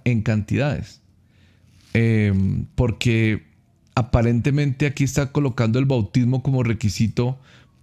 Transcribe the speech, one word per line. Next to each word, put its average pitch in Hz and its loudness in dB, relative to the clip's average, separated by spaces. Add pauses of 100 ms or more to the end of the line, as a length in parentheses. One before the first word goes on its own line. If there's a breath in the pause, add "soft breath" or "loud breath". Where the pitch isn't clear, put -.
en 117 0
cantidades, 110 -4 (920 soft breath)
em, 104 0
porque 113 0 (480)
aparentemente 127 0
aquí 139 -2
está 135 -2
colocando 120 0
el 135 2
bautismo 127 0
como 135 0
requisito 113 -2 (460 loud breath)